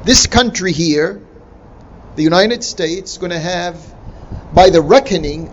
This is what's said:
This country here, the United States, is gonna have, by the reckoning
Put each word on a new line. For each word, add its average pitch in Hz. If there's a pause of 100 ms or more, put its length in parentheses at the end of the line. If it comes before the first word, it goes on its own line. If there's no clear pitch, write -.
This 135
country 214
here, 160 (960)
the 151
United 202
States, 180
is -
gonna 175
have, 170 (580)
by 180
the 165
reckoning 160